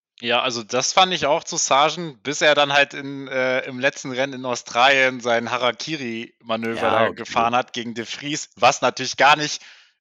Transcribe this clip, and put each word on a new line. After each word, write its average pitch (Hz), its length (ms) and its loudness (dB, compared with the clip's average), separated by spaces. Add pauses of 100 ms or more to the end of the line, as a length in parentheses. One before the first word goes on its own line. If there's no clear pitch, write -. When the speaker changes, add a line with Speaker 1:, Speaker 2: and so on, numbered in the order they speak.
(200)
Speaker 1:
Ja, 120 220 0
also 120 220 -4
das 123 300 -2
fand 185 180 4
ich 151 140 -2
auch 151 180 0
zu - 140 -8
Sargent, 151 640 0
bis 143 180 -4
er 156 120 6
dann 143 180 2
halt 143 220 2
in, 139 340 -10
äh, 131 380 0
im 131 140 -10
letzten 139 320 -2
Rennen 135 220 -2
in 131 120 -10
Australien 131 720 2
sein 117 320 0
Harakiri-Manöver 117 1300 -4
Speaker 2:
Ja, 113 100 2
Speaker 1:
da 110 160 4
Speaker 2:
okay. 90 80 -6
Speaker 1:
gefahren 117 400 0
hat 127 180 -2
gegen 117 220 -8
De 113 100 -8
Vries, - 500 -10
was 123 260 4
natürlich 127 360 -2
gar 139 180 6
nicht 147 260 -4 (400)